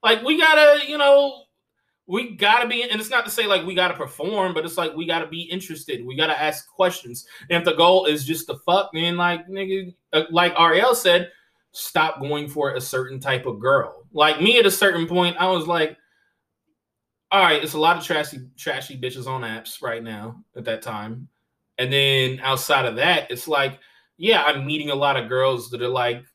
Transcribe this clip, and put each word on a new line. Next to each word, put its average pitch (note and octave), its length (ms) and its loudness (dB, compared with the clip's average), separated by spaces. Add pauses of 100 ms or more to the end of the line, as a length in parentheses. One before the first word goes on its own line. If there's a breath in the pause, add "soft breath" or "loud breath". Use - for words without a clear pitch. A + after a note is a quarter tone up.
Like, A3+ 180 2
we D4+ 160 0
gotta, D4+ 500 6
you D4 120 -6
know, C#4 460 4 (600)
we A3 300 -6
gotta A3 320 2
be, A#3+ 160 -4
and A3 180 -4
it's A3 80 -10
not B3 160 0
to A3 60 -10
say, A3 160 -2
like, F#3 180 2
we F#3 80 -6
gotta F3+ 220 0
perform, F3+ 580 -4
but D#3+ 100 -2
it's E3 140 -6
like, D#3+ 180 -4
we E3 120 -8
gotta E3 180 -2
be D#3+ 160 -10
interested. E3 640 -10
We C3 100 -12
gotta D#3 240 -2
ask D3+ 280 -4
questions. F3 580 -4 (240 loud breath)
And E3+ 80 2
if E3+ 80 -2
the E3+ 80 2
goal F3+ 320 6
is D3+ 180 0
just D#3+ 240 -6
to C#3+ 100 -8
fuck, F#3+ 360 0
then, E3+ 240 -2
like, F3 300 -2
nigga, F#3+ 480 -8 (180)
uh, D#3+ 160 2
like F3 300 2
Ariel F3+ 340 4
said, F3+ 380 2 (400 soft breath)
stop E3 480 -4
going D3 280 -6
for C#3 280 -4
a B2+ 60 -6
certain C3 380 -8
type C3 280 -4
of G#2+ 120 -8
girl. C3 540 0
Like, D3+ 260 2
me A#3 200 6
at G3+ 80 6
a F#3+ 40 4
certain F3 360 2
point, F3 320 0
I F#3 80 2
was E3+ 180 0
like, E3 320 0 (1300)
"All F#3+ 100 4
right, D#3 220 4
it's D3+ 100 -8
a D3+ 60 -4
lot E3 180 4
of D#3 60 -10
trashy, D3 520 -4
trashy C#3 460 -8
bitches B2+ 240 -8
on C3 160 -6
apps A2+ 400 -10
right A#2 220 -6
now A2 400 -12 (120)
at A2+ 100 -14
that A2+ 180 -6
time." A2+ 440 -12 (520)
And C3 120 -2
then C3+ 500 2
outside C3+ 440 0
of A2+ 120 -4
that, D#3 340 0
it's B2 160 -10
like, C#3 320 -2 (380 soft breath)
yeah, F3+ 260 2
I'm C#3 220 0
meeting D3 260 -4
a C#3 40 -2
lot C#3 220 0
of A2+ 100 -6
girls B2+ 440 0
that A#2+ 100 -8
are B2 80 -2
like B2 340 -2 (120)